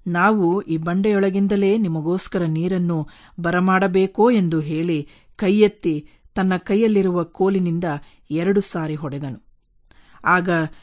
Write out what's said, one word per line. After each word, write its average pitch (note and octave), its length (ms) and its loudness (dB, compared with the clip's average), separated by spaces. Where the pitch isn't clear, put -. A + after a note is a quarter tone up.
ನಾವು F#3 560 0
ಈ D#3+ 140 -4
ಬಂಡೆಯೊಳಗಿಂದಲೇ G3 1040 0
ನಿಮಗೋಸ್ಕರ F3 640 -2
ನೀರನ್ನು E3+ 640 -2
ಬರಮಾಡಬೇಕೋ?" F#3 920 2
ಎಂದು F3 300 2
ಹೇಳಿ D#3+ 480 -4
ಕೈಯೆತ್ತಿ G3 720 0
ತನ್ನ F#3 220 0
ಕೈಯಲ್ಲಿರುವ G3 680 0
ಕೋಲಿನಿಂದ F3+ 600 0
ಎರಡು F#3 300 0
ಸಾರಿ D#3+ 340 -4
ಹೊಡೆದನು. C#3 520 -10
ಆಗ F3+ 260 2